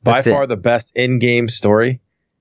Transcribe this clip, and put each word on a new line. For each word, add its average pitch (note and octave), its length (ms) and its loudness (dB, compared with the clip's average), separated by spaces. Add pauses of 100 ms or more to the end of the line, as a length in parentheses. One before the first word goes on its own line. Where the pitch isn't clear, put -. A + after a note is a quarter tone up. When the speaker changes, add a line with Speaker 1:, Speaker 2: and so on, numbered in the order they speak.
Speaker 1:
By A#2 140 2
Speaker 2:
That's C3 100 0
it. A2+ 40 2
Speaker 1:
far C#3 160 0
the B2 100 -4
best A#2 380 -2
in-game A#2+ 540 0
story, A#2 500 0 (420)